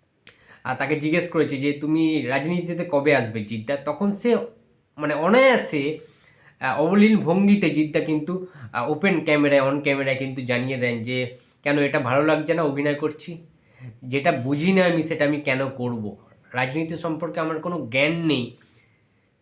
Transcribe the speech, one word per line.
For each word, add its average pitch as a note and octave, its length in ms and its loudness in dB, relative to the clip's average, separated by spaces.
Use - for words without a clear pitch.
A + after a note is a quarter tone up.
আর B2+ 120 -4
তাকে C#3 240 -2
জিজ্ঞেস D#3 300 0
করেছে C#3+ 260 0
যে, C#3+ 160 -2
"তুমি D#3 500 0
রাজনীতিতে E3 680 -4
কবে C#3+ 260 2
আসবে A2+ 280 -2
জিদ্দা?" A#2 320 -6
তখন G3 360 -2
সে A3+ 240 0
মানে D3 160 -2
অনায়াসে, E3 840 2
আহ, C3+ 200 -2
অবলীন G3+ 360 6
ভঙ্গিতে F#3+ 540 4
জিদ্দা D3+ 300 0
কিন্তু, D#3 460 -4
আহ, A#2+ 180 -4
ওপেন D#3+ 340 0
ক্যামেরায়, C#3+ 480 4
on C#3+ 80 -2
ক্যামেরায় C3+ 360 0
কিন্তু C3 260 -6
জানিয়ে B2 340 -2
দেন A#2+ 280 -2
যে, B2 320 -4
"কেন C#3+ 160 2
এটা C#3+ 220 2
ভালো C#3 260 2
লাগছে D#3 280 2
না E3 80 0
অভিনয় C#3+ 320 0
করছি? D#3 520 -8
যেটা C#3 280 0
বুঝি D3 400 0
না F#3 120 6
আমি E3 180 2
সেটা D#3 220 -2
আমি C#3+ 160 0
কেন C3+ 280 -2
করব? A#2+ 480 -6
রাজনীতি D3+ 440 -2
সম্পর্কে E3 440 -6
আমার D#3+ 180 -4
কোনো D#3+ 320 -6
জ্ঞান D#3+ 360 0
নেই, B2 300 -2